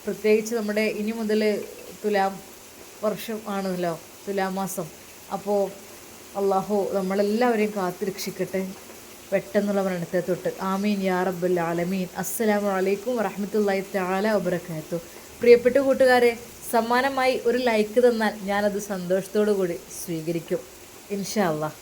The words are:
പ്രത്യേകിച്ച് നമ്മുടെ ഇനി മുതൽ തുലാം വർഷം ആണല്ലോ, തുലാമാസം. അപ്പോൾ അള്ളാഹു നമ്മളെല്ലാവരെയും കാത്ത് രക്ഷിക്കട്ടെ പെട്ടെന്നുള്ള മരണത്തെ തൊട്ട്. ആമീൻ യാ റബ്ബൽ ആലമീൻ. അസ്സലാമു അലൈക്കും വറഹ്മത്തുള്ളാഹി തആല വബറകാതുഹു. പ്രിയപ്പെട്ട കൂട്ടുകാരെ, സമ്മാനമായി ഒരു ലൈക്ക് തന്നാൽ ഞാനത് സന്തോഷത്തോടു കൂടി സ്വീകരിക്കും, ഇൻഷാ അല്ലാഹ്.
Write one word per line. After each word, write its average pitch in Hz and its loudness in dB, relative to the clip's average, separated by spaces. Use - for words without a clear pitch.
പ്രത്യേകിച്ച് 214 2
നമ്മുടെ 208 0
ഇനി 214 -2
മുതൽ 214 2
തുലാം 196 2
വർഷം 214 -4
ആണല്ലോ, 180 -2
തുലാമാസം. 190 -2
അപ്പോൾ 202 0
അള്ളാഹു 196 2
നമ്മളെല്ലാവരെയും 208 2
കാത്ത് 180 -2
രക്ഷിക്കട്ടെ 190 -4
പെട്ടെന്നുള്ള 196 0
മരണത്തെ 180 0
തൊട്ട്. 175 0
ആമീൻ 202 0
യാ 180 2
റബ്ബൽ 180 0
ആലമീൻ. 175 -2
അസ്സലാമു 208 0
അലൈക്കും 202 0
വറഹ്മത്തുള്ളാഹി 196 0
തആല 190 0
വബറകാതുഹു. 170 -4
പ്രിയപ്പെട്ട 240 8
കൂട്ടുകാരെ, 247 6
സമ്മാനമായി 254 2
ഒരു 247 2
ലൈക്ക് 214 2
തന്നാൽ 220 4
ഞാനത് 202 2
സന്തോഷത്തോടു 190 0
കൂടി 170 0
സ്വീകരിക്കും, 165 -4
ഇൻഷാ 202 -2
അല്ലാഹ്. 151 -4